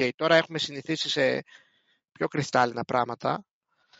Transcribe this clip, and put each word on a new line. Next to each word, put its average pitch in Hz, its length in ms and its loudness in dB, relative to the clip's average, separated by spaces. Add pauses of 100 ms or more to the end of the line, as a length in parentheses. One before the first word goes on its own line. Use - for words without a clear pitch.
(160)
τώρα 165 200 4
έχουμε 160 220 2
συνηθίσει 143 500 -6
σε 131 360 0 (680)
πιο 160 160 -4
κρυστάλλινα 123 560 0
πράγματα. 127 600 -2 (560)